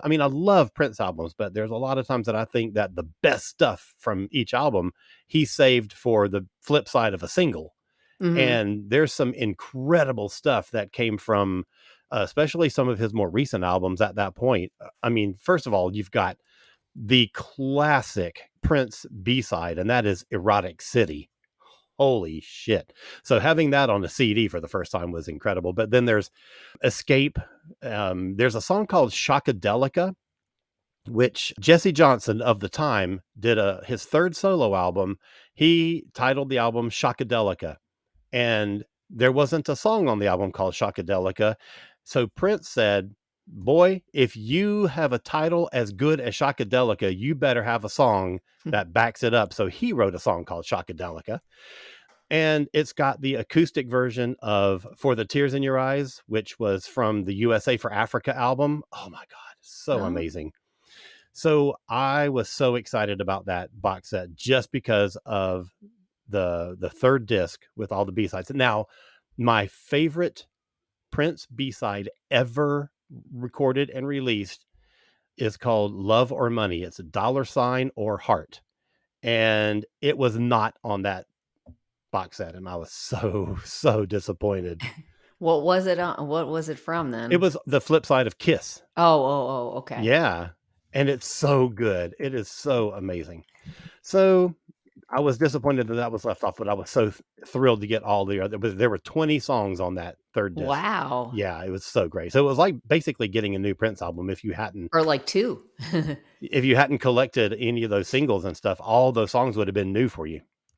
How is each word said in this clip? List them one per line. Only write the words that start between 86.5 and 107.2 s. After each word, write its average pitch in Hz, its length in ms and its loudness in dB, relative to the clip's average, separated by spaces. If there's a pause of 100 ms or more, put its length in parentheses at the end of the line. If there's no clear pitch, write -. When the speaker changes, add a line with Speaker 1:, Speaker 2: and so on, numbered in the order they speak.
Speaker 2:
it 147 100 -10
from 160 320 -4
then? 117 220 -2
Speaker 1:
It 175 80 2
was 175 240 2
the 135 160 2
flip 156 240 2
side 131 220 2
of 104 100 -8
Kiss. - 440 -2 (140)
Speaker 2:
Oh, 165 300 6
oh, 135 240 -2
oh, 123 300 -6
okay. 120 220 -10
Speaker 1:
Yeah. 110 480 2 (440)
And 139 160 2
it's 135 180 -4
so 139 400 2
good. 101 500 -2
It 135 160 -6
is 117 140 -6
so 117 460 -2
amazing. 87 500 -8 (600)
So 185 520 4 (540)
I 127 100 -2
was 143 180 2
disappointed 135 500 0
that 117 80 -4
that 120 180 -2
was 110 100 -6
left 113 220 -2
off, 95 120 -2
but 107 120 -4
I 104 60 2
was 95 140 -10
so 113 200 2
th-, - 120 -10 (240)
thrilled 123 360 2
to 104 60 -6
get 110 160 -2
all 101 220 2
the 98 140 -2
other, 95 120 -2
there 107 80 -8
was, 101 180 -2
there 117 120 4
were 101 100 -2
twenty 151 400 0
songs 101 420 -2
on 90 140 -2
that 87 200 -10 (180)
third 101 220 0
disc. 131 140 -4
Speaker 2:
Wow. 139 640 -2
Speaker 1:
Yeah, 92 260 -4
it 95 100 -8
was 95 120 -6
so 98 240 0
great. 85 240 -8
So 131 80 4
it 143 80 4
was 135 120 2
like 175 160 4 (120)
basically 151 400 0
getting 101 260 -2
a 98 60 -4
new 101 160 -2
Prince 110 260 -4
album 87 280 -6
if 95 160 -8
you 101 80 -6
hadn't 95 400 -8
Speaker 2:
Or, 160 100 2
like, 147 220 0
two. 196 380 -2 (160)
<laughs> 156 640 -6
Speaker 1:
if - 220 0
you 127 140 4
hadn't 139 220 4
collected 123 600 2